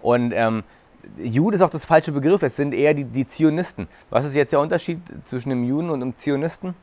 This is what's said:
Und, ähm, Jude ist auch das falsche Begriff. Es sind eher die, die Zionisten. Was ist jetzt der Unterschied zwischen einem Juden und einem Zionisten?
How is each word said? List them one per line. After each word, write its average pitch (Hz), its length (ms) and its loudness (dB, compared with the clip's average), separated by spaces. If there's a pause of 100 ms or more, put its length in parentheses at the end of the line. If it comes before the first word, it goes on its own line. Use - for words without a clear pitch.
Und, 120 340 2
ähm, 113 300 0 (580)
Jude 143 340 0
ist 180 60 4
auch 170 80 4
das 156 140 -10
falsche 156 280 4
Begriff. 147 300 2
Es 135 140 -2
sind 139 180 -2
eher 147 200 4
die, 143 100 -4
die 123 240 -4
Zionisten. 160 580 0 (240)
Was 127 140 0
ist 139 100 -6
jetzt 143 180 2
der 147 80 4
Unterschied 165 400 -4 (280)
zwischen 127 220 -6
einem 123 140 -2
Juden 147 240 -2
und 139 140 -4
einem 127 160 -6
Zionisten? 160 640 -4